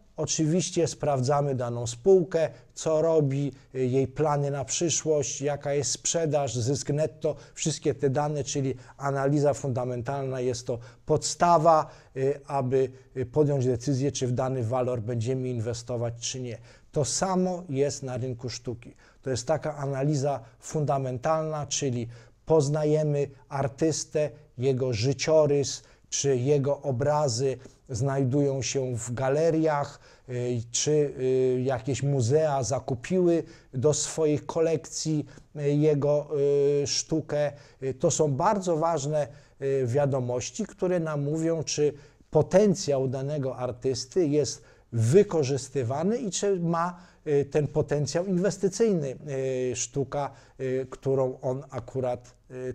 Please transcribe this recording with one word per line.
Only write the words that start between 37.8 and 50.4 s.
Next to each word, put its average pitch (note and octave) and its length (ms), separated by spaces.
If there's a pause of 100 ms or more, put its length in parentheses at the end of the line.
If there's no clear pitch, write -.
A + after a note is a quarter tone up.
Y, C3 100
to D3 180
są D3+ 220
bardzo F3+ 440
ważne, D3+ 500 (340)
y, C3+ 260
wiadomości, B2+ 800
które F3+ 340
nam D3+ 240
mówią, D#3+ 400
czy D3 300 (360)
potencjał D3+ 800
danego C3 500
artysty B2+ 720
jest C#3+ 360 (280)
wykorzystywany C#3 1300
i A3+ 140
czy G3 280
ma, E3+ 400 (280)
y, C#3+ 180
ten C#3+ 220
potencjał D3 580
inwestycyjny, F#3 920 (540)
y, A#2 40
sztuka, C#3 560 (280)